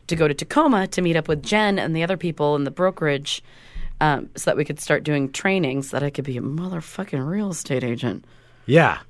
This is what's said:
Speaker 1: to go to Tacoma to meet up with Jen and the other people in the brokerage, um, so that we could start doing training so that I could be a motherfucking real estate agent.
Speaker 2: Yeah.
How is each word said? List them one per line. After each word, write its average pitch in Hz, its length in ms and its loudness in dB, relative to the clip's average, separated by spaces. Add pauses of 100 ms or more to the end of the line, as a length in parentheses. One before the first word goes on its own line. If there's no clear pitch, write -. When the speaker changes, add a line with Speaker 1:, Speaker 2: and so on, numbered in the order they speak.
Speaker 1:
to 170 80 -2
go 160 120 4
to 147 60 0
Tacoma 240 540 2
to 185 160 -2
meet 170 120 4
up 160 120 0
with 151 160 -2
Jen 208 340 2
and 156 180 -2
the 160 60 0
other 175 160 0
people 151 380 0
in 143 80 0
the 139 80 -2
brokerage, 151 720 -2 (580)
um, 147 340 2
so - 140 -2
that - 80 2
we 147 80 2
could 147 140 -6
start - 240 0
doing 143 280 0
training 151 520 0
so - 120 -8
that 135 80 0
I 143 60 0
could 143 160 -6
be 131 120 -6
a 120 40 -6
motherfucking 165 840 -6
real 196 280 -4
estate 135 320 -4
agent. 120 420 -4 (400)
Speaker 2:
Yeah. 127 320 6 (120)